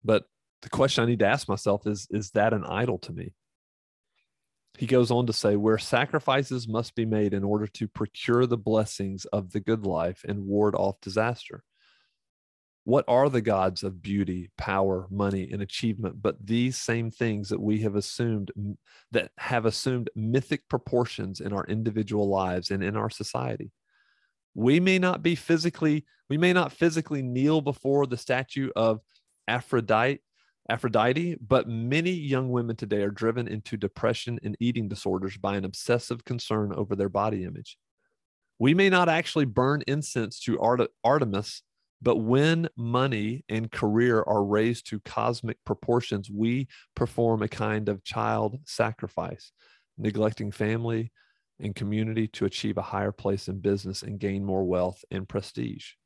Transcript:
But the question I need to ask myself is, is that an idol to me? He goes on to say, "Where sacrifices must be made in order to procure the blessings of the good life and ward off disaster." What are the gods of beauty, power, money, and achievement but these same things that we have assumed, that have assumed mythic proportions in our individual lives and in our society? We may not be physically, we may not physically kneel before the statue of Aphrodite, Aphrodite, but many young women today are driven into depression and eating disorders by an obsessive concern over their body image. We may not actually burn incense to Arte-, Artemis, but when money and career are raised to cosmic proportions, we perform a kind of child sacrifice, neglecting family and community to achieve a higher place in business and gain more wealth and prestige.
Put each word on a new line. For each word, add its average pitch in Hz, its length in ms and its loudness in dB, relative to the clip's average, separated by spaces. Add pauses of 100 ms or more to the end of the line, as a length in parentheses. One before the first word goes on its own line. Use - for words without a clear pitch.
But 110 240 2 (340)
the - 80 -18
question 135 340 2
I 117 40 4
need 120 120 2
to 101 80 6
ask 131 220 2
myself 101 360 0
is, 104 240 -4
is 104 220 -4
that 110 220 4
an 101 100 -2
idol 101 360 -2
to - 120 -14
me? 87 220 -10 (1400)
He 117 100 -4
goes 123 220 4
on 123 180 2
to 113 40 -2
say, 104 240 2
"Where 107 220 4
sacrifices 131 880 0
must 113 280 -4
be 113 100 0
made 107 280 2
in 98 120 -2
order 104 200 0
to 107 220 -8
procure 120 580 0
the 120 120 0
blessings 101 680 -2
of 95 300 -4
the 107 80 -2
good 110 240 0
life 87 420 -2
and 101 180 -4
ward 104 300 2
off 95 240 0
disaster." 110 640 -4 (1200)
What 131 240 4
are 131 220 6
the 123 120 2
gods 95 420 0
of 95 180 -8
beauty, 92 560 -2
power, 95 520 0
money, 98 400 -2
and 104 120 -6
achievement 101 600 -4
but 104 240 -4
these 120 300 0
same 113 340 -2
things 107 380 -2
that 101 140 -2
we 107 220 2
have 101 120 0
assumed, 104 560 -2 (600)
that 110 260 -2
have 117 280 -2
assumed 120 480 0
mythic 120 540 -2
proportions 113 720 -2
in 101 140 -4
our 98 140 -2
individual 104 600 0
lives 92 420 0
and 98 140 -2
in 101 140 -2
our 110 120 -2
society? - 640 -6 (840)
We 135 260 4
may 190 180 4
not 180 240 0
be 165 120 2
physically, 160 680 0 (220)
we 143 100 -2
may 180 140 4
not 180 220 2
physically 160 480 0
kneel 135 400 2
before 139 460 2
the 123 100 -4
statue 131 580 -2
of 113 240 4 (480)
Aphrodite, 120 720 2 (480)
Aphrodite, 123 680 2
but 117 340 2
many 127 400 0
young 135 400 0
women 120 260 0
today 104 280 -2
are 101 80 0
driven 113 360 -2
into 107 300 -6
depression 110 640 -2
and 101 180 -4
eating 117 300 0
disorders 98 480 -4
by 98 200 -2
an 95 60 -2
obsessive 120 640 -2
concern 107 480 -2
over 101 220 -2
their 98 120 0
body 98 360 0
image. - 340 -12 (800)
We 135 160 6
may 190 160 6
not 180 180 6
actually 160 380 2
burn 131 400 2
incense 131 540 -2
to - 200 -2
Arte-, 120 300 4 (140)
Artemis, 117 580 2 (400)
but 120 140 4
when 147 600 4
money 120 720 -2
and 110 240 -4
career 113 520 2
are 104 200 2
raised 110 440 2
to 107 140 -8
cosmic 113 640 -4
proportions, 107 640 -2
we 117 360 0 (280)
perform 117 480 0
a 107 40 -2
kind 107 400 -2
of 101 160 -4
child 110 640 -2
sacrifice, - 840 -6 (480)
neglecting 107 520 -2
family 113 600 -2 (480)
and 104 160 -6
community 110 540 -2
to - 160 -4
achieve 101 340 -2
a - 20 -6
higher 101 300 -4
place - 360 -4
in 95 120 -8
business 98 420 -2
and 101 180 -10
gain 98 240 -2
more 95 200 0
wealth 90 480 0
and 92 180 -8
prestige. - 600 -8 (140)